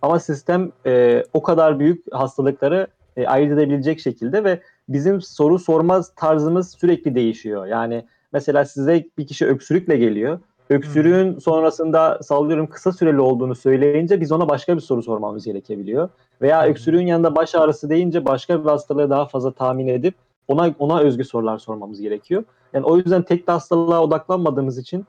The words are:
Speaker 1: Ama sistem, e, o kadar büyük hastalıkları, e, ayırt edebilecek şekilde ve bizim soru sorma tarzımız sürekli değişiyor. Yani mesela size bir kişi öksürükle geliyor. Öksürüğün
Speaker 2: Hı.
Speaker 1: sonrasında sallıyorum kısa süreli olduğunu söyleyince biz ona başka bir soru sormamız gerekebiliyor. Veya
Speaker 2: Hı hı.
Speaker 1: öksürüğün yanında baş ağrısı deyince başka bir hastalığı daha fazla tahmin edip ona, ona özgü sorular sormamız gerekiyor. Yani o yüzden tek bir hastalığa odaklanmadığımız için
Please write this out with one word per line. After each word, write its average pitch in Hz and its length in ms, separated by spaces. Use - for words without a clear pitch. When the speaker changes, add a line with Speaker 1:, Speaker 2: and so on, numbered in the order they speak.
Speaker 1:
Ama 160 180
sistem, 175 520
e, 123 380
o 156 100
kadar 160 360
büyük 165 340
hastalıkları, 139 720
e, 123 100
ayırt 143 240
edebilecek 143 480
şekilde 156 440
ve 180 180
bizim 165 320
soru 165 380
sorma 170 420
tarzımız 160 560
sürekli 170 440
değişiyor. 110 500
Yani 113 400
mesela 143 320
size 156 400
bir 147 100
kişi - 200
öksürükle 165 500
geliyor. 117 420
Öksürüğün 151 680
Speaker 2:
Hı. 143 60
Speaker 1:
sonrasında 160 840
sallıyorum 151 440
kısa - 240
süreli 160 300
olduğunu 127 340
söyleyince 147 680
biz 151 100
ona 160 180
başka 147 260
bir 160 60
soru 120 220
sormamız 107 420
gerekebiliyor. 104 640
Veya 156 200
Speaker 2:
Hı 156 40
hı. 156 40
Speaker 1:
öksürüğün 156 380
yanında 165 280
baş 160 200
ağrısı 156 340
deyince 170 360
başka 147 380
bir 151 60
hastalığı 147 400
daha 139 160
fazla 131 260
tahmin 131 360
edip 127 280
ona, 156 320
ona 151 200
özgü 131 240
sorular 110 340
sormamız 107 440
gerekiyor. 107 420
Yani 139 120
o 165 120
yüzden 180 240
tek 175 260
bir 175 60
hastalığa 170 500
odaklanmadığımız 156 760
için 180 320